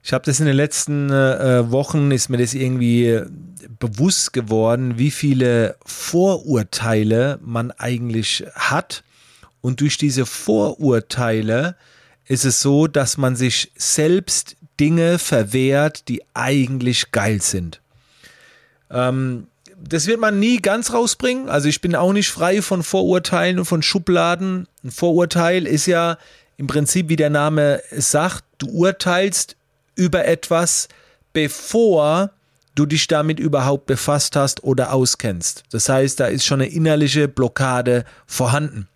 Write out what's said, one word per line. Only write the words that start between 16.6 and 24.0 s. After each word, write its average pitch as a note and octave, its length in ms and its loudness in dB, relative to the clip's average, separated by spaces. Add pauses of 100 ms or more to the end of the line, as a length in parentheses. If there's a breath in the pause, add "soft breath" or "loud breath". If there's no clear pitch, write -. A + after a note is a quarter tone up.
geil G#2 300 0
sind. F2 400 -6 (1080 soft breath)
Ähm, B2+ 580 -2 (300)
das E3 300 -4
wird A3+ 140 0
man G#3+ 180 2
nie A3+ 220 2
ganz A3 320 0
rausbringen. B3 560 -2
Also C#3+ 180 0
ich - 140 0
bin F3 160 -2
auch F3+ 160 2
nicht G3+ 160 0
frei F#3 320 0
von F#3 200 -2
Vorurteilen F3+ 800 0
und F3 60 -2
von E3 160 0
Schubladen. F3 880 0 (120)